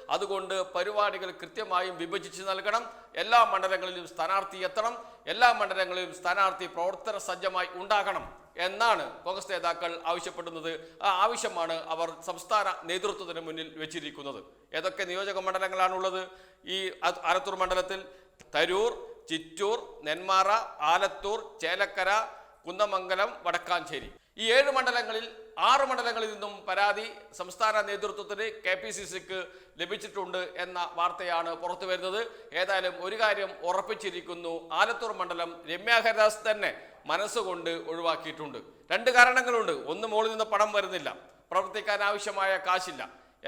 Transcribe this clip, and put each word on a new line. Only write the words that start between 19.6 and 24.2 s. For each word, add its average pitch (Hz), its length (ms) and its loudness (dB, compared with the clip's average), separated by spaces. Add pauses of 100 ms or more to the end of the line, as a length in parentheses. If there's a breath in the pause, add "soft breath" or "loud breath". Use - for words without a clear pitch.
നെന്മാറ, 190 420 4 (440)
ആലത്തൂർ, 196 460 0 (240)
ചേലക്കര, 185 480 0 (560)
കുന്നമംഗലം, 190 640 2 (140)
വടക്കാഞ്ചേരി. 165 640 -2 (320 soft breath)